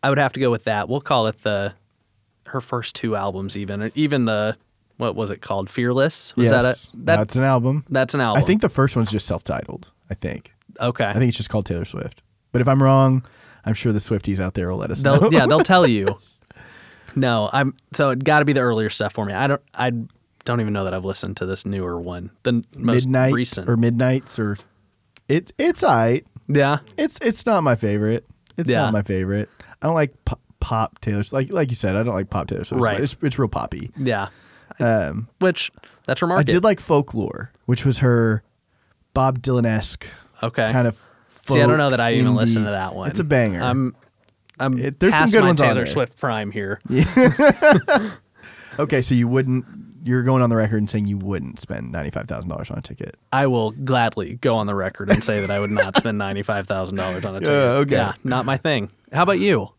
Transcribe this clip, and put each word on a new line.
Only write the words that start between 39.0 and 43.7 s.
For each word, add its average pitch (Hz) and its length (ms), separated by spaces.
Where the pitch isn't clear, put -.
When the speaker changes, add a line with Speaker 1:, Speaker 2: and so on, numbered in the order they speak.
Speaker 2:
Bob 131 260
Dylan-esque 113 640
Speaker 1:
Okay. 113 280
Speaker 2:
kind 120 160
of 110 100
Speaker 1:
See, 139 80
I 139 60
don't 143 100
Speaker 2:
folk 151 80
Speaker 1:
know 143 120
that 120 100
I 117 120
even 123 220
Speaker 2:
indie. - 20
Speaker 1:
listened 113 300
to 104 60
that 95 220
one. 92 140
Speaker 2:
It's 165 120
a 170 40
banger. 117 380
Speaker 1:
I'm, 127 340